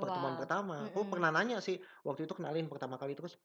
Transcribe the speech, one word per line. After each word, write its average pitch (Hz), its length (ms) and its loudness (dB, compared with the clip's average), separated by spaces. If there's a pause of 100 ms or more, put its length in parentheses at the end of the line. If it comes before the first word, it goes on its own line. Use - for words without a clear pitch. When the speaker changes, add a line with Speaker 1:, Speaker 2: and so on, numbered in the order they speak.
Speaker 1:
pertemuan 143 320 0
Speaker 2:
Awal. 131 80 -4
Speaker 1:
pertama. 165 480 -2
Aku 196 160 0
Speaker 2:
Mm-mm. 196 80 -2
Speaker 1:
pernah 175 160 4
nanya 196 320 4
sih, 180 160 0 (240)
waktu 147 240 -2
itu 165 80 -4
kenalin 160 320 0
pertama 139 320 -4
kali 127 160 -4
terus, 165 320 -8